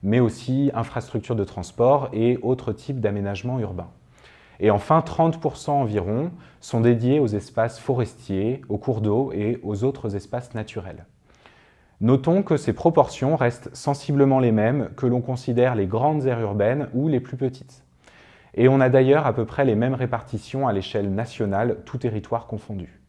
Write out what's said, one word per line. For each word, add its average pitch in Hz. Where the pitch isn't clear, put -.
mais 110
aussi 131
infrastructures 113
de 104
transport 123
et 120
autres 127
types 131
d'aménagements 101
urbains. 90
Et 107
enfin, 156
trente 165
pour -
cent 143
environ 107
sont -
dédiés 120
aux 135
espaces 110
forestiers, 117
aux 104
cours 107
d'eau 110
et 107
aux 104
autres 120
espaces 120
naturels. 95
Notons 135
que 180
ces 139
proportions 151
restent 123
sensiblement 139
les 120
mêmes 110
que -
l'on 123
considère 123
les 98
grandes 135
aires 120
urbaines 110
ou 139
les 135
plus 127
petites. -
Et 123
on 135
a 127
d'ailleurs 135
à 127
peu 113
près 139
les 117
mêmes 120
répartitions 127
à 113
l'échelle 101
nationale, 110
tout -
territoire 113
confondu. 101